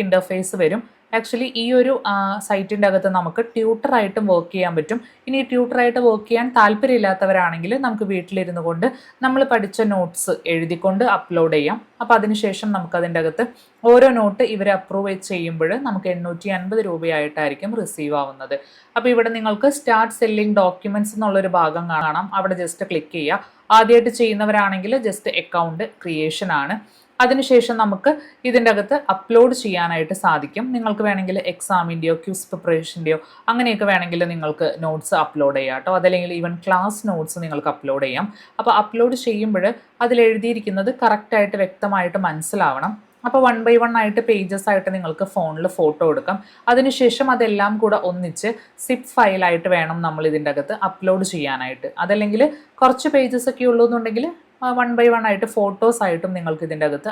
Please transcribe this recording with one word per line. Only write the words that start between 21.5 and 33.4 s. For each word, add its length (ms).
ഭാഗം 260
കാണാം, 320
അവിടെ 240
just 200
ക്ലിക്ക് 260
ചെയ്യുക. 260
ആദ്യമായിട്ട് 340
ചെയ്യുന്നവരാണെങ്കിൽ 720
just 220
അക്കൗണ്ട് 420
ക്രിയേഷൻ 480
ആണ്. 120
അതിനുശേഷം 600
നമുക്ക് 280
ഇതിൻ്റെ 260
അകത്ത് 220
അപ്ലോഡ് 480
ചെയ്യാനായിട്ട് 600
സാധിക്കും. 420
നിങ്ങൾക്ക് 320
വേണമെങ്കിൽ 300
എക്സാമിൻ്റെയോ 720
ക്വിസ് 280
പ്രിപ്പറേഷൻ്റെയോ 680